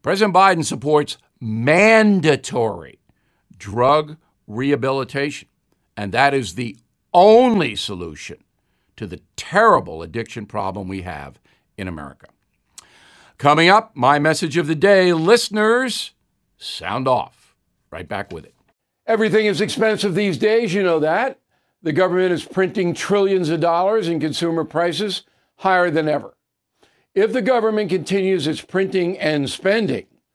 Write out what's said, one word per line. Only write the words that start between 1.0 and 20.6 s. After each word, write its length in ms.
mandatory 1600
drug 600
rehabilitation, 1000
and 160
that 220
is 200
the 220
only 640
solution 680
to 100
the 160
terrible 680
addiction 420
problem 420
we 140
have 400
in 100
America. 380
Coming 320
up, 260
my 220
message 400
of 80
the 80
day. 400
Listeners, 1000
sound 520
off. 460
Right 160
back 260
with 120
it. 100
Everything 400
is 140
expensive 540
these 240
days, 360